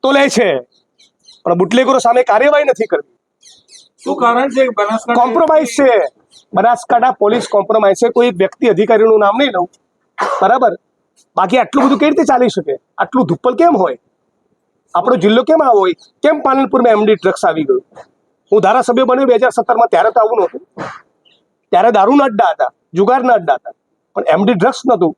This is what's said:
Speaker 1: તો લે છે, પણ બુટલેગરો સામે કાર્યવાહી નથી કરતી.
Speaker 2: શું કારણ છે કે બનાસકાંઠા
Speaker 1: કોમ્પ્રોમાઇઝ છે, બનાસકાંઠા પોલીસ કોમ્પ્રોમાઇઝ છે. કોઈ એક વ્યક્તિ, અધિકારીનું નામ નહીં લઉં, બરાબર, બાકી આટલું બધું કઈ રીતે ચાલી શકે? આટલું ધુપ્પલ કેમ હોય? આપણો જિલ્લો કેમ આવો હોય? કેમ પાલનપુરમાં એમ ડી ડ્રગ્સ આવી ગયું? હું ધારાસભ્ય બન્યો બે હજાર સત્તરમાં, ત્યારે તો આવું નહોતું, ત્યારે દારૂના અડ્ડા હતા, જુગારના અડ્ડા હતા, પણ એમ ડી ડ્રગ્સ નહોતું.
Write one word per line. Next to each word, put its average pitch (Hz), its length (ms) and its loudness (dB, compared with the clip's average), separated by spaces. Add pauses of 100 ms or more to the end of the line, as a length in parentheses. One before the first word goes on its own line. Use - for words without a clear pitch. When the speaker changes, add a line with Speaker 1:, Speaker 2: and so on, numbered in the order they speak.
Speaker 1:
તો 262 80 0
લે 277 160 2
છે, 214 200 0 (960)
પણ 170 100 -2
બુટલેગરો 233 440 0
સામે 247 240 2
કાર્યવાહી 285 480 2
નથી - 220 -4
કરતી. - 220 -6 (840)
Speaker 2:
શું - 180 -8
કારણ 247 340 0
છે 262 160 0
કે 233 120 -6
બનાસકાંઠા 226 440 -2
Speaker 1:
કોમ્પ્રોમાઇઝ 311 540 0
છે, 262 180 2 (600)
બનાસકાંઠા 240 680 0
પોલીસ 214 260 -2
કોમ્પ્રોમાઇઝ 208 540 0
છે. 233 140 0
કોઈ 240 120 2
એક 190 80 -6
વ્યક્તિ, 190 320 -2
અધિકારીનું 214 560 2
નામ 208 140 0
નહીં 262 180 -2
લઉં, 180 120 -4 (760)
બરાબર, 226 300 2 (640)
બાકી 190 220 0
આટલું 240 280 0
બધું 254 120 0
કઈ 294 120 2
રીતે 294 140 0
ચાલી 247 240 2
શકે? 151 280 -6 (220)
આટલું 196 280 -2
ધુપ્પલ 208 280 -2
કેમ 330 280 2
હોય? 139 140 -4 (1000)
આપણો 208 220 0
જિલ્લો 208 260 2
કેમ 311 220 2
આવો 233 160 2
હોય? 190 160 0 (260)
કેમ 294 220 0
પાલનપુરમાં 262 480 0
એમ 214 140 2
ડી 214 160 2
ડ્રગ્સ 185 260 -2
આવી 160 220 -2
ગયું? 127 120 0 (680)
હું 214 80 4
ધારાસભ્ય 240 440 0
બન્યો 254 220 0
બે 247 80 2
હજાર 240 160 2
સત્તરમાં, 233 380 0
ત્યારે - 220 2
તો 240 100 0
આવું 220 200 0
નહોતું, 185 220 -4 (1120)
ત્યારે 220 200 2
દારૂના 233 320 2
અડ્ડા 208 280 -2
હતા, 131 180 -4 (240)
જુગારના 240 400 0
અડ્ડા 165 200 0
હતા, 120 200 -10 (420)
પણ 160 180 -2
એમ 190 100 0
ડી 226 100 2
ડ્રગ્સ 208 320 -2
નહોતું. 180 320 0